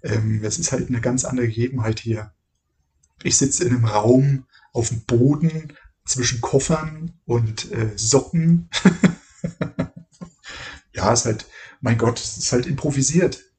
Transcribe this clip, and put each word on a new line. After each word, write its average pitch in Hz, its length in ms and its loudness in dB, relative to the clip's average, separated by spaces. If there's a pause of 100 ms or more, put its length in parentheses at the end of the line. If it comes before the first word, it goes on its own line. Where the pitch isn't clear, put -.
Ähm, 110 400 0
das 107 160 -4
ist - 140 -2
halt - 160 -4
eine 120 120 0
ganz 127 240 0
andere 123 240 -2
Gegebenheit 113 520 -2
hier. 107 320 -6 (880)
Ich - 140 0
sitze - 280 2
in 123 100 2
einem 117 120 2
Raum 127 600 4 (260)
auf 113 160 -2
dem 117 160 -6
Boden 147 680 2 (320)
zwischen 117 360 -2
Koffern 156 720 -2 (120)
und, 117 480 -2
äh, 110 240 -4
Socken. 160 800 2
<laughs> - 1160 0 (1040)
Ja, 98 160 2
ist 120 120 2
halt, 113 220 -2 (340)
mein 117 180 2
Gott, 117 220 0
es - 180 -10
ist - 140 -4
halt 123 140 0
improvisiert 143 760 0 (160)